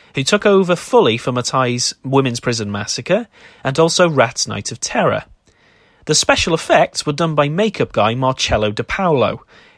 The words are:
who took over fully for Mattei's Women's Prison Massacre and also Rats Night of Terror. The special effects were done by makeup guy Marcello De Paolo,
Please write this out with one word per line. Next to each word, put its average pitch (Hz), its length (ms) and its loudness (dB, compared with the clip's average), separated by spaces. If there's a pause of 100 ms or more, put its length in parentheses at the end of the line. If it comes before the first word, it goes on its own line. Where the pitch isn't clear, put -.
(140)
who 139 80 -2
took 208 240 0
over 190 300 4
fully 160 400 2
for 123 160 -4
Mattei's 123 600 -2 (100)
Women's 131 360 2
Prison 113 300 -4
Massacre 123 580 -4 (360)
and 131 140 -2
also 165 300 4
Rats 127 380 0
Night 107 240 -8
of 117 80 -12
Terror. 160 460 -2 (800)
The 156 100 -2
special 233 400 2
effects - 500 0
were 151 80 -2
done 160 220 -2
by 147 140 2
makeup 165 440 -2
guy 110 220 2
Marcello 127 560 -2
De 113 140 -6
Paolo, 151 600 -2 (340)